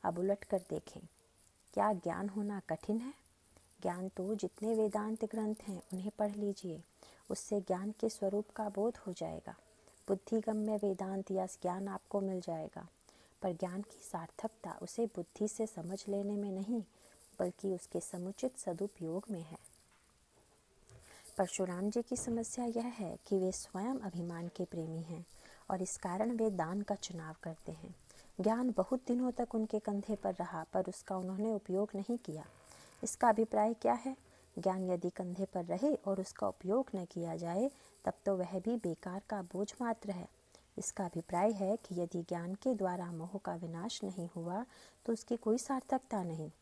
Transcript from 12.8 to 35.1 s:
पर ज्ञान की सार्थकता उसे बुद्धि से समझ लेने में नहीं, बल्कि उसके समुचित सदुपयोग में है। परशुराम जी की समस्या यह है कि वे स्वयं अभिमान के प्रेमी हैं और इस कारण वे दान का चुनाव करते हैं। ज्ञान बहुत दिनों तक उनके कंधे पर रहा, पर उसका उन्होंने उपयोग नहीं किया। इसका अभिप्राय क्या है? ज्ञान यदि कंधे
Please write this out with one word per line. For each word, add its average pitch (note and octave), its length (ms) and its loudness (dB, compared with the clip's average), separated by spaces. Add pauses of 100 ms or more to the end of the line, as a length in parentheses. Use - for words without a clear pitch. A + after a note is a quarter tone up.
पर F#3 120 2
ज्ञान F3+ 280 -2
की - 300 -12
सार्थकता - 720 -6
उसे A3+ 240 0
बुद्धि G#3 420 -2
से A3 200 0
समझ F3+ 400 -4
लेने G3+ 280 0
में G3+ 160 0
नहीं, G3 320 0 (560)
बल्कि F#3 340 0
उसके - 260 -2
समुचित F#3+ 580 -4
सदुपयोग F3+ 720 -2
में E3+ 120 -4
है। D#3+ 140 -12 (1800)
परशुराम F#3 520 0
जी A#3 120 0
की B3 140 -2
समस्या A#3 500 -2
यह A#3 200 0
है A3 320 -4 (100)
कि G3 120 4
वे F#3 120 4
स्वयं G#3+ 440 -4
अभिमान F3 520 -4
के F3 180 -4
प्रेमी E3 360 -4
हैं E3 240 -8 (440)
और F#3 120 2
इस - 160 -2
कारण G3 340 2
वे A3 180 4
दान F3+ 320 0
का G3+ 140 0
चुनाव D#3+ 480 -8
करते D#3+ 280 -6
हैं। E3 240 -12 (460)
ज्ञान A3+ 300 6
बहुत A#3 360 4
दिनों B3 240 4
तक A#3+ 240 -2
उनके A3 240 2
कंधे G3+ 360 0
पर G3 180 0
रहा, F3 400 -4
पर F#3 160 4
उसका - 280 -4
उन्होंने F#3+ 360 0
उपयोग G3 420 2
नहीं A3 220 0
किया। D#3 280 -6 (580)
इसका - 260 6
अभिप्राय A3 440 6
क्या - 200 4
है? C4 240 -2 (420)
ज्ञान F#3 300 2
यदि F3+ 200 2
कंधे F#3 360 -2